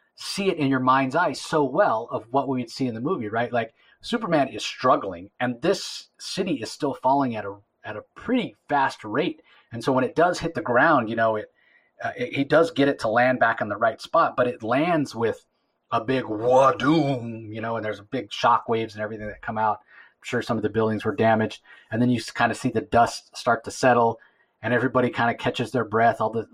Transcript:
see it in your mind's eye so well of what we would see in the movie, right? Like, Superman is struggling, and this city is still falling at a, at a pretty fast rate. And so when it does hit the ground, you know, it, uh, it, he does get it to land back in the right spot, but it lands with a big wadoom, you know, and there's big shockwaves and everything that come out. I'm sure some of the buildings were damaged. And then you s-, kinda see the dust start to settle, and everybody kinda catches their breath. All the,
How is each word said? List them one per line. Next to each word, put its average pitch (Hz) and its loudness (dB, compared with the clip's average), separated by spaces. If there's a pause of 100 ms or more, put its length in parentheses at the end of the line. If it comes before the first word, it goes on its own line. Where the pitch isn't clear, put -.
(140)
see - -4
it 165 0
in 139 0
your 131 2
mind's 131 2
eye 170 2
so 147 0
well 135 0
of 113 -6
what 131 0
we 127 -2
would 120 -8
see 135 -4
in 117 -4
the 113 -8
movie, 135 -4
right? 113 -2
Like, 120 -2 (300)
Superman 175 0
is 104 -10
struggling, 95 -2 (100)
and 123 -4
this - -4 (100)
city 185 -6
is 110 -10
still 139 -4
falling 131 0
at 104 -8
a, 101 -10 (260)
at 110 -10
a - -12 (100)
pretty 226 -4 (120)
fast 139 -2
rate. - -2 (320)
And 117 -10
so 139 2
when 127 2
it - -4
does 170 4
hit 165 -6
the 131 -6
ground, 127 4
you 113 -4
know, 113 2
it, 107 -8 (520)
uh, - -6
it, - -6
he 139 0
does 127 4
get 139 2
it 139 0
to 113 -2
land 123 4
back 117 2
in 107 -4
the - -6
right 113 0
spot, - 0
but 135 2
it 120 -6
lands 143 0
with 117 -2 (480)
a 113 0
big 127 -2
wadoom, 123 2
you 113 -8
know, 113 -4
and 107 -4
there's 101 -6
big 110 -8
shockwaves 113 0
and 104 -8
everything 107 -8
that 101 -14
come 110 -6
out. 107 0
I'm - -20
sure 120 -4
some - -2
of 107 -4
the 104 0
buildings 110 0
were 107 -2
damaged. 110 2 (280)
And 117 -2
then 123 4
you 117 2
s-, - -10
kinda 113 0
see 127 -4
the 110 -2
dust - 0
start - -2
to - -10
settle, 120 2 (420)
and 113 -2
everybody 123 2
kinda 117 0
catches - -4
their 117 0
breath. 110 2
All 110 0
the, 113 -4